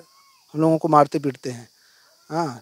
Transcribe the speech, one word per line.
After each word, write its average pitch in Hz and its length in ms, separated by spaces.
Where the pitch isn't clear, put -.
हम 151 80
लोगों 160 160
को 160 100
मारते 151 320
पीटते 139 300
हैं।" 117 200
हाँ, 147 320